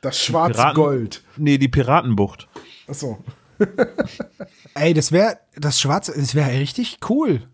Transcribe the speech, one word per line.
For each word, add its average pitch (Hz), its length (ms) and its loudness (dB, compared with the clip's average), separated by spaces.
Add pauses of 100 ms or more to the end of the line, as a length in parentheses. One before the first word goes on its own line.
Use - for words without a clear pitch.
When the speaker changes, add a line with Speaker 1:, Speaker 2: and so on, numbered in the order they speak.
Speaker 1:
Das 135 180 -6
Speaker 2:
die - 80 -2
Speaker 1:
schwarze 156 280 2
Speaker 2:
Piraten-, 135 200 4
Speaker 1:
Gold. 139 480 0 (140)
Speaker 2:
nee, 143 220 2
die 135 100 2
Piratenbucht. 123 800 0 (400)
Speaker 1:
Ach 139 60 -12
so. 123 240 -10 (400)
<laughs> 208 60 4 (1080)
Speaker 3:
Ey, 156 200 2
das 151 180 0
wär, 196 260 2 (180)
das 147 240 -2
schwarze, 151 360 -2
das 135 180 -4
wär 143 140 2
richtig 139 500 -4 (100)
cool. 233 340 0 (120)